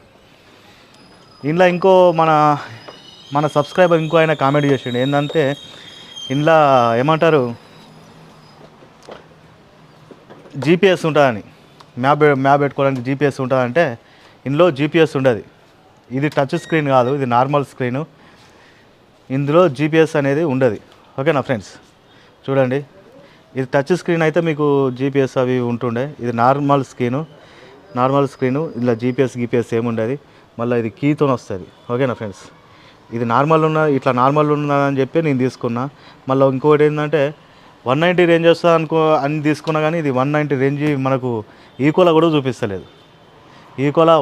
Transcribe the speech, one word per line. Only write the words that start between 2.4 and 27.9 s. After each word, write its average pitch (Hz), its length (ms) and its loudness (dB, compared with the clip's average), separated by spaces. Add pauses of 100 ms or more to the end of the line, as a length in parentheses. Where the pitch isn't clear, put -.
మన 147 100 0 (100)
సబ్స్క్రైబర్ 170 480 2
ఇంకో 156 160 -2
ఆయన 160 220 2
కామెంట్ 143 300 2
చేసిండు. 120 320 -4
ఏంటంటే 143 380 -2 (920)
ఇందులో 147 220 2 (440)
ఏమంటారు, 156 420 2 (3250)
జీపీఎస్ 175 440 2
ఉంటుందని, 135 340 2 (640)
మ్యాప్, 147 200 2 (220)
మ్యాప్ 143 180 4
పెట్టుకోవడానికి 135 440 -2
జీపీఎస్ 139 360 -2
ఉంటుందంటే 127 400 0 (640)
ఇందులో 151 180 4 (120)
జీపీఎస్ 151 400 0
ఉండదు. 127 240 0 (760)
ఇది 143 200 -2
టచ్ 143 280 -2
స్క్రీన్ 156 300 -2
కాదు, 127 240 4
ఇది 135 80 -4 (100)
నార్మల్ 139 360 0
స్క్రీను. 127 300 -6 (1300)
ఇందులో 147 260 2 (160)
జీపీఎస్ 156 420 2
అనేది 139 220 0 (100)
ఉండదు. 127 260 0 (420)
ఓకేనా 139 280 0
ఫ్రెండ్స్? 110 220 -6 (720)
చూడండి, 135 340 0 (800)
ఇది 131 160 -4
టచ్ 143 260 0
స్క్రీన్ 165 260 -2
అయితే 156 220 0
మీకు 151 180 -2 (340)
జీపీఎస్ 135 420 -2
అవి 127 140 0 (160)
ఉంటుండే. 120 320 -4 (180)
ఇది 120 100 -6 (100)
నార్మల్ 139 480 2
స్క్రీను, 127 300 -4 (800)